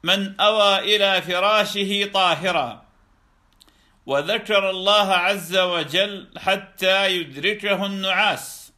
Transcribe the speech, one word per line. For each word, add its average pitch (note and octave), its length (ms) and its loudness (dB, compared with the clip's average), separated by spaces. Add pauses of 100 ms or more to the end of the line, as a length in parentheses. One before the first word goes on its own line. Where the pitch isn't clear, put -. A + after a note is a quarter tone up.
من G3 380 -2
أوى G3+ 380 4
إلى G3 440 2
فراشه G3+ 920 0
طاهرا E3 760 0 (1160)
وذكر F#3+ 640 0
الله G3 420 2
عز F3+ 440 0
وجل F#3 840 0
حتى F#3+ 800 0
يدركه F#3+ 720 -2
النعاس F#3+ 920 -2